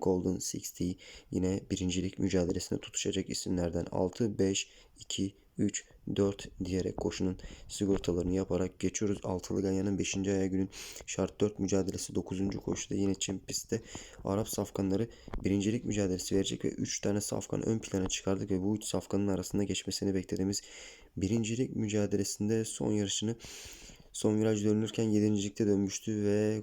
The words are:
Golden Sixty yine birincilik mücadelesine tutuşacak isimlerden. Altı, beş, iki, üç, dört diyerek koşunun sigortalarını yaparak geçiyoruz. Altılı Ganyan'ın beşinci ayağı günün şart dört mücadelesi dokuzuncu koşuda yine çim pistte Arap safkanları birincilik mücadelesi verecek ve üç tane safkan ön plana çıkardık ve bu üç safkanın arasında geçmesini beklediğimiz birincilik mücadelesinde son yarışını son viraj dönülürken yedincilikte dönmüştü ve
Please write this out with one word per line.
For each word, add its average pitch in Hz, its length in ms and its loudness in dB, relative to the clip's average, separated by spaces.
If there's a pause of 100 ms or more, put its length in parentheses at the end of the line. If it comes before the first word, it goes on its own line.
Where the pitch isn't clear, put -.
Golden 92 380 2
Sixty - 520 -4 (400)
yine 95 300 0 (100)
birincilik 92 480 0
mücadelesine 92 600 0
tutuşacak - 500 -4
isimlerden. 87 600 0
Altı, 95 480 0
beş, 98 300 2 (300)
iki, - 360 -4 (220)
üç, - 280 -2 (300)
dört 98 340 0 (160)
diyerek 92 320 -2
koşunun 92 400 -2 (300)
sigortalarını 90 680 0
yaparak 92 460 0
geçiyoruz. 98 440 0
Altılı 95 380 -2
Ganyan'ın 95 380 2
beşinci 98 320 0
ayağı 95 160 2
günün 95 220 0 (360)
şart - 360 -2
dört - 180 2
mücadelesi 92 560 0
dokuzuncu 95 460 -2
koşuda - 340 -2
yine 98 200 2
çim 95 240 -4
pistte - 420 -4 (420)
Arap 101 260 0
safkanları 101 600 0 (340)
birincilik 101 420 2
mücadelesi 95 500 2
verecek - 300 0
ve - 40 0
üç - 300 -2
tane 104 220 0
safkan - 440 -2
ön 113 140 2
plana 95 300 -2
çıkardık 98 420 -2
ve 92 100 2
bu 104 140 2
üç 107 80 -4
safkanın 98 440 0
arasında 95 360 0
geçmesini 98 500 0
beklediğimiz 95 480 0 (560)
birincilik 113 580 0
mücadelesinde 104 880 2
son - 260 -2
yarışını 104 440 0 (800)
son 107 260 2
viraj 107 240 2
dönülürken 107 400 2
yedincilikte 107 640 4
dönmüştü 101 580 2
ve 107 380 2